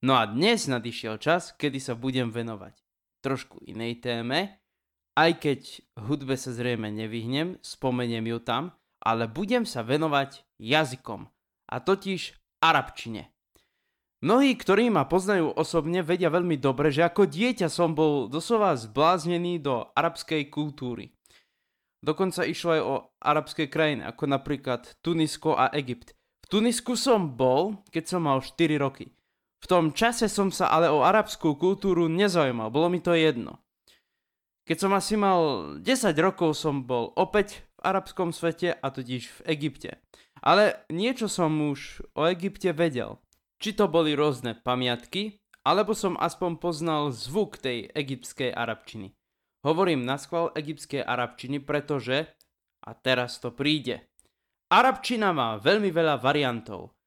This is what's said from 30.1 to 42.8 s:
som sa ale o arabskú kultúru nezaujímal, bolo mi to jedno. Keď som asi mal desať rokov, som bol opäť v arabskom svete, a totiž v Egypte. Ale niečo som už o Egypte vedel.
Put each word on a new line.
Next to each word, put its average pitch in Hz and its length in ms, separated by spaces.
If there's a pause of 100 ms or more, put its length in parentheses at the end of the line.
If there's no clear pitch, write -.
som 196 240
sa 175 160
ale 160 240
o 151 80
arabskú 165 560
kultúru 180 560
nezaujímal, 160 640
bolo 165 160
mi 180 80
to 175 160
jedno. 151 480 (1040)
Keď 160 160
som 196 160
asi 202 160
mal 160 640
desať 208 400
rokov, 170 400
som 143 240
bol 120 320
opäť 196 480 (160)
v - 80
arabskom 190 480
svete, 165 400
a - 160
totiž 127 400
v - 160
Egypte. 147 560 (400)
Ale 185 480
niečo 214 400
som 156 240 (160)
už - 320 (160)
o 156 80
Egypte 185 480
vedel. 131 480 (360)